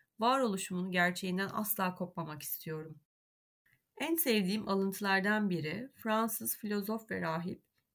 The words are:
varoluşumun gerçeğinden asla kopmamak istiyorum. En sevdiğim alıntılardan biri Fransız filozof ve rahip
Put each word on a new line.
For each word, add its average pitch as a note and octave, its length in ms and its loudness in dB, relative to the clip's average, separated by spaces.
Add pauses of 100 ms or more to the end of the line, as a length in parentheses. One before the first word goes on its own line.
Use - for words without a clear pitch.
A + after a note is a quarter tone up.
(180)
varoluşumun G3 720 2
gerçeğinden F3+ 600 2
asla G3 420 0
kopmamak D#3 480 -8
istiyorum. D#3 580 -8 (960)
En D#4+ 180 0
sevdiğim G#3+ 520 2
alıntılardan G3 840 2
biri F3 440 -4
Fransız A3+ 640 0
filozof G#3 540 -4
ve F#3+ 100 -4
rahip E3+ 420 -4 (320)